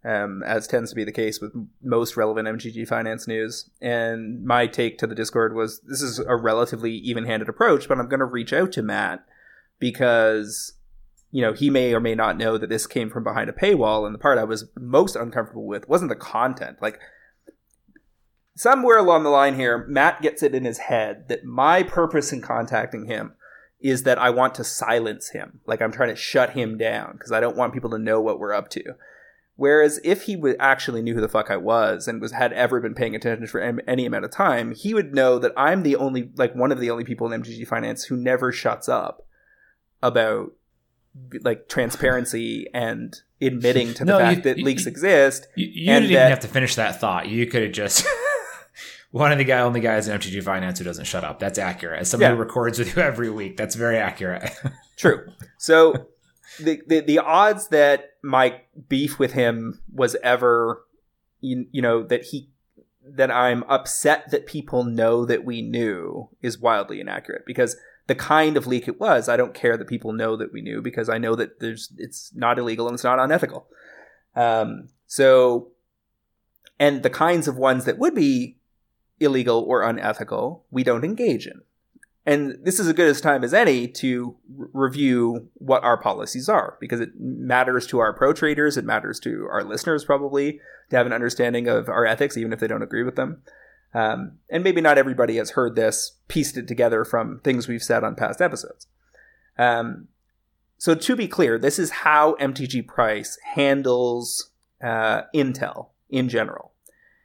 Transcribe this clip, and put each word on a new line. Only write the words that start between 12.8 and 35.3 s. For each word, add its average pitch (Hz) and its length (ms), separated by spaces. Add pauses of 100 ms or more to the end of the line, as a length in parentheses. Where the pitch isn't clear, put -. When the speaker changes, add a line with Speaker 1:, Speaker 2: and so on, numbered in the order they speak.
Speaker 1:
came 113 240
from 113 140
behind 110 260
a - 20
paywall." 110 540
And 104 80
the 104 60
part 135 180
I 110 60
was 110 340
most 135 380
uncomfortable 113 500
with 104 220
wasn't 160 220
the 107 60
content. 120 640
Like, 110 200 (1500)
somewhere 247 440
along 170 260
the 147 60
line 139 260
here, 120 320
Matt 143 340
gets 151 180
it 143 140
in 127 100
his 117 140
head 107 500
that - 160
my 139 380
purpose 165 500
in 127 100
contacting 117 640
him 110 280 (440)
is 131 260
that 127 140
I 123 120
want 127 240
to 117 100
silence 113 680
him. - 360
Like, 113 160
I'm 113 100
trying 123 160
to 110 80
shut - 340
him 113 280
down 113 400
'cause - 120
I 110 100
don't 120 160
want 120 180
people 123 160
to 110 80
know 110 240
what 110 160
we're 101 160
up 101 160
to. - 240 (640)
Whereas 151 460
if 190 200
he 208 120
w-, 143 240
actually 131 440
knew 117 120
who 117 60
the 107 80
fuck 107 220
I 98 80
was 101 500
and 113 120
was, 117 120
had 120 220
ever 123 260
been 113 140
paying 113 200
attention 113 320
for 92 160
am-, 120 240
any 127 200
amount 110 180
of - 60
time, 120 420
he 214 220
would 151 200
know 127 240